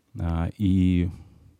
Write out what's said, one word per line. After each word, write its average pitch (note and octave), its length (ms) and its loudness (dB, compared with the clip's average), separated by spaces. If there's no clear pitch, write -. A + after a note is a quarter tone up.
А, E2+ 380 -2
и F#2 520 2